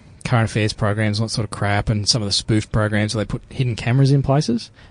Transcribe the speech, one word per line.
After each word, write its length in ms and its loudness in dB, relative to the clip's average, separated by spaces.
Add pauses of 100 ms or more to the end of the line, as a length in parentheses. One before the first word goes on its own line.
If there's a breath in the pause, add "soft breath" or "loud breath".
(220 loud breath)
current 280 2
affairs 240 0
programs 440 0
and 100 -2
that 40 -10
sort 120 -2
of 60 -8
crap, 380 -2
and 200 0
some 140 0
of 60 -4
the 40 -4
spoof 380 0
programs 440 0
where 100 -2
they 40 -6
put 200 -6
hidden 260 -2
cameras 380 2
in 100 4
places, 480 0 (200 soft breath)